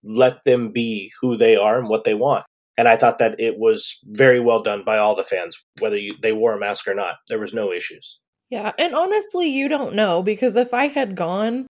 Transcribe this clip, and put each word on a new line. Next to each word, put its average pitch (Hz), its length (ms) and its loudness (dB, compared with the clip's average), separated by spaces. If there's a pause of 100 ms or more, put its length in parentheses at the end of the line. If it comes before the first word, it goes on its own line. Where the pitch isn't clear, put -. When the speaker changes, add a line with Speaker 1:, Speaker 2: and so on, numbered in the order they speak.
Speaker 1:
let 120 420 0
them 120 280 2
be 113 480 -6
who 123 160 0
they 113 200 6
are 107 220 2
and 123 100 -6
what 110 160 0
they 110 100 2
want. 107 320 0 (320)
And 117 100 4
I 113 80 6
thought 139 220 2
that 110 200 2
it 113 200 -2
was 110 460 0
very 123 360 4
well 117 220 2
done 104 220 -4
by 110 120 0
all 104 180 4
the 95 80 -2
fans, 87 400 -6 (180)
whether 104 180 -2
you, 104 140 -10 (100)
they 110 100 0
wore 110 220 2
a 101 40 -6
mask 101 300 -6
or 98 60 -2
not. 95 220 -4 (120)
There 110 100 -6
was 104 140 -8
no 107 200 -4
issues. - 480 -12 (280)
Speaker 2:
Yeah. 220 300 -8
And 330 160 -2
honestly, 370 540 -2
you 277 200 -2
don't 277 260 -4
know, 190 280 0
because 214 340 -2
if 247 160 0
I 262 160 0
had 269 260 -4
gone 214 560 -4